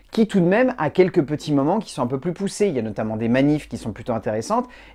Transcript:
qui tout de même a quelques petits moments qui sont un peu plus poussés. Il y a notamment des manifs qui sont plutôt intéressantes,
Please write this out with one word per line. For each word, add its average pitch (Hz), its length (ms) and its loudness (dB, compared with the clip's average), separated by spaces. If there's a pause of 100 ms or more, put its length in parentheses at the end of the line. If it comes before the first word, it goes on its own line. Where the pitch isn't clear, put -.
(100)
qui 226 160 2
tout 196 140 2
de 165 60 4
même 233 320 2
a 156 100 0
quelques 180 340 4
petits 147 300 -4
moments 147 260 2
qui - 140 -8
sont - 80 -6
un 123 60 0
peu 135 120 -2
plus 170 140 -4
poussés. 196 360 -2
Il 160 60 -2
y 127 40 -2
a 110 40 0
notamment 110 360 -4
des 113 100 0
manifs 143 400 2
qui 120 80 -10
sont 110 160 -8
plutôt 113 220 -6
intéressantes, 117 540 -2 (260)